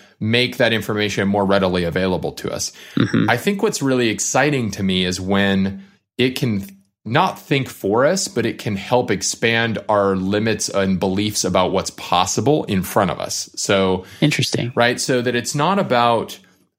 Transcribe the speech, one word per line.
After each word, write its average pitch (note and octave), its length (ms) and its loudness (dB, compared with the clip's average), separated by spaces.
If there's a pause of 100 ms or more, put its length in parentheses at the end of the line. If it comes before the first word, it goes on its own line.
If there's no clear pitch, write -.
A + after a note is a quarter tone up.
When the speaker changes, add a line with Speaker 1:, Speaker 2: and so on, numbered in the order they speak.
(200)
Speaker 1:
make A#2+ 380 0
that A#2 140 4
information G#2 540 0
more G2+ 180 2
readily F#2 400 2
available F2 480 -2
to - 180 -10
us." - 220 -6 (240)
Speaker 2:
Mm-hmm. G#2+ 340 2
Speaker 1:
I A#2+ 60 2
think G3+ 260 -2
what's G#3 200 -2
really B2+ 260 2
exciting C3 640 0
to G#2 100 -6
me F#2 220 2
is F#2 160 -2
when G2 640 0 (360)
it B2+ 180 0
can G#2+ 240 -2
th-, G2 100 -12 (340)
not D3+ 360 0
think C#3 280 -2
for G#2+ 360 0
us, F#3 240 0
but A#2 180 -2
it G#2+ 120 -4
can G#2+ 180 -4
help B2 340 0
expand A2+ 680 0 (100)
our G2+ 260 4
limits G#2+ 540 0
and F#2+ 320 0
beliefs G2+ 440 0
about F#2 280 2
what's F#2 180 -2
possible G#2+ 760 0
in F#2+ 180 -2
front F#2+ 280 0
of - 80 -4
us. - 380 -8
So F#2+ 480 2 (160)
Speaker 2:
Interesting. C#3 560 0
Speaker 1:
Right? A#2+ 240 2
So B2+ 220 0
that A#2+ 120 0
it's A#2+ 200 -4
not E3 260 0
about A#2+ 580 2 (400)